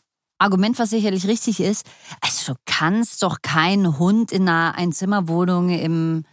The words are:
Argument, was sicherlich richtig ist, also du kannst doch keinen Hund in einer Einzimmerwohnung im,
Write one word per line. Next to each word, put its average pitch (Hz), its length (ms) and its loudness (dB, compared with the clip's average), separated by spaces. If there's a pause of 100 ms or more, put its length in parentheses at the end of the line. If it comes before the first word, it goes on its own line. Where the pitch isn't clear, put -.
(400)
Argument, 202 380 2
was 233 140 0
sicherlich 202 360 0
richtig 226 340 -2
ist, 202 240 -2 (360)
also - 320 -4
du 127 120 -8
kannst 208 580 -2
doch 127 180 0
keinen 170 560 2
Hund 208 340 2
in 185 160 2
einer 165 300 0
Einzimmerwohnung 180 920 0
im, 165 640 -2